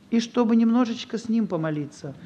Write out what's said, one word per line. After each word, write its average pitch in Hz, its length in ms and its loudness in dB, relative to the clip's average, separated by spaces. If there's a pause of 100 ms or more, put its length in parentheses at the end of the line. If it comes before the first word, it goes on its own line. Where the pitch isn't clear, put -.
(100)
и 233 100 4
чтобы 233 360 2
немножечко 226 600 2
с - 100 -8
ним 220 180 2
помолиться, 151 680 -6 (120)